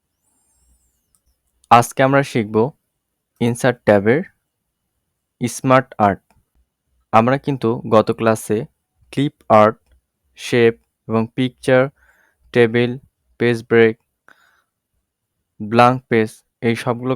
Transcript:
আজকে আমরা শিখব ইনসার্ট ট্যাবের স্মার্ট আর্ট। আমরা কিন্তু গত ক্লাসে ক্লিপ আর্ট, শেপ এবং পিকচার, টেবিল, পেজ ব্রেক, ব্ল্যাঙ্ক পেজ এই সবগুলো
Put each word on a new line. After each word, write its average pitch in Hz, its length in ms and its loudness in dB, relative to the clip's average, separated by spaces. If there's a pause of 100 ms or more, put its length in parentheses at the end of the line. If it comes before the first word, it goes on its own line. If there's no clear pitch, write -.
(1700)
আজকে 117 360 2
আমরা 139 240 2
শিখব 107 260 -4 (840)
ইনসার্ট 120 440 -2
ট্যাবের 107 360 2 (1200)
স্মার্ট 131 480 -2 (100)
আর্ট। 101 220 0 (920)
আমরা 117 260 2
কিন্তু 135 300 -4 (260)
গত 107 220 4
ক্লাসে 110 420 -2 (540)
ক্লিপ 143 240 -6 (240)
আর্ট, 110 160 2 (600)
শেপ 117 360 0 (340)
এবং 113 140 -2 (120)
পিকচার, 127 480 -2 (720)
টেবিল, 120 360 0 (500)
পেজ 117 160 0 (140)
ব্রেক, 113 240 4 (1700)
ব্ল্যাঙ্ক 120 400 0 (100)
পেজ 110 200 0 (380)
এই 117 160 -2
সবগুলো 127 320 -6